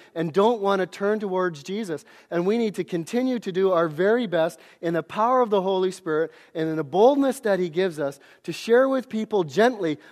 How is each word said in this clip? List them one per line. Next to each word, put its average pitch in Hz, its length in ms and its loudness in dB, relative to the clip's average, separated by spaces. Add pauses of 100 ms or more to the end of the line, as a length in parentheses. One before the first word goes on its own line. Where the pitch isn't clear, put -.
(140)
and 165 200 -4
don't 214 260 4
want 196 220 0
to 180 40 0
turn 202 360 -2
towards 185 420 -2
Jesus. 190 400 -8 (260)
And 175 160 -2
we 214 120 2
need 220 180 -2
to 185 80 -4
continue 233 560 -2
to 190 140 -8
do 190 180 2
our 170 160 4
very 202 400 0
best 170 320 0 (220)
in 170 120 -2
the 165 80 0
power 233 380 0
of 240 100 2
the 202 120 2
Holy 185 300 0
Spirit 156 420 -4 (200)
and 160 140 -2
in 160 80 -4
the 156 80 -4
boldness 247 560 4
that 196 200 0
he 180 100 -2
gives 160 320 -2
us 139 180 -6 (240)
to 170 80 -10
share 247 380 2
with 262 180 -2
people 214 380 -2
gently 180 520 0 (140)